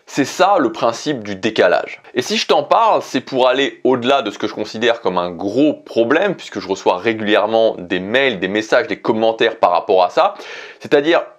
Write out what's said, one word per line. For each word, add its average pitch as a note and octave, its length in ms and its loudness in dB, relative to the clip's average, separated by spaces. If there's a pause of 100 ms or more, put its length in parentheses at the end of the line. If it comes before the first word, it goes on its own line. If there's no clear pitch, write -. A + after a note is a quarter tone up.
C'est C#3 200 -2
ça F#3+ 340 2
le A#2 140 0
principe A#2+ 500 -4
du G2+ 140 -10
décalage. F#2+ 640 0 (120)
Et B2 80 -2
si G#3 140 -4
je A3+ 120 -4
t'en D#3+ 160 2
parle, F#3+ 380 2
c'est C3 200 -6
pour B2+ 260 2
aller C3+ 380 0
au-delà B2+ 360 2
de G#2+ 80 -4
ce G#2 80 -10
que A2 100 -4
je - 60 -6
considère A2+ 460 -2
comme F#2 180 -2
un F2+ 140 -2
gros G2+ 420 0
problème, D#3 640 0
puisque - 240 -12
je F2+ 80 -10
reçois F#2+ 300 0
régulièrement G#2+ 840 2
des F2+ 220 -4
mails, A#2 380 0
des F#2 100 -2
messages, A2 380 0
des G2 120 -6
commentaires A2+ 580 0
par F#2 140 2
rapport F2+ 320 2
à F#2 60 2
ça. F#3 240 0 (480)
C'est-à-dire C#3+ 420 2 (160)